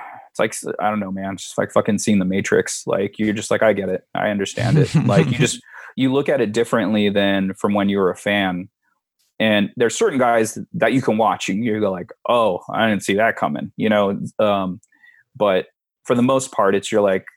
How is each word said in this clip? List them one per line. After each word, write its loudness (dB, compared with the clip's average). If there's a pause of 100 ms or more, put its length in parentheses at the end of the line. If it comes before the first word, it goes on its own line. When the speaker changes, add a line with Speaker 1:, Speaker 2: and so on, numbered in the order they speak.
(400)
Speaker 1:
like, 0
s-, -10 (160)
I 0
don't -2
know, -6
man, -6
just, -14
like, -2
fucking 0
seeing 2
The 2
Matrix. 0
Like, -2
you're 0
just -6
like, 0
"I 6
get -4
it. -4 (120)
I -2
understand -2
it." 0
Speaker 2:
<laughs> 2
Speaker 1:
Like, 2
you -2
just, -2 (360)
you 2
look 0
at 2
it 0
differently 2
than 0
from 0
when 2
you 2
were 4
a -4
fan. -2 (720)
And 2
there's 0
certain 0
guys 2 (160)
that 2
you 2
can 0
watch 0
and -2
you -2
go 0
like, -8 (180)
"Oh, 2 (120)
I 2
didn't 0
see 0
that 2
coming," -4
you 0
know? 2 (180)
Um, 0 (560)
but 2 (380)
for 0
the 2
most 2
part, 2
it's, -2
you're 2
like, 0 (100)